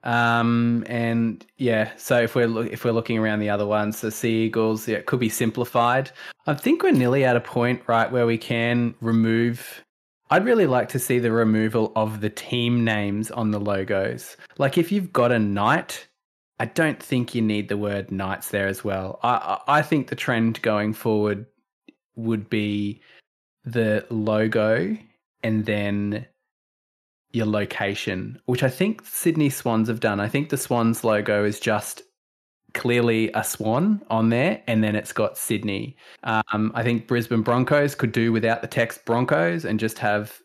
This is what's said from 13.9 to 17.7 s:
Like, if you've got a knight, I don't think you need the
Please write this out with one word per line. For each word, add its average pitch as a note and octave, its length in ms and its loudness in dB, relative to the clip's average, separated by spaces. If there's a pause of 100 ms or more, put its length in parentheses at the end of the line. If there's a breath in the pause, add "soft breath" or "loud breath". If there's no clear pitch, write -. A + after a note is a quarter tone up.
Like, C#3 200 0
if E3 140 0
you've G3 200 -2
got A#2+ 200 4
a A#2+ 80 4
knight, G#2+ 680 0 (520)
I B2 60 -2
don't D3+ 360 -2
think B2 340 -2
you A#2 60 0
need G#2+ 260 0
the G#2 100 -4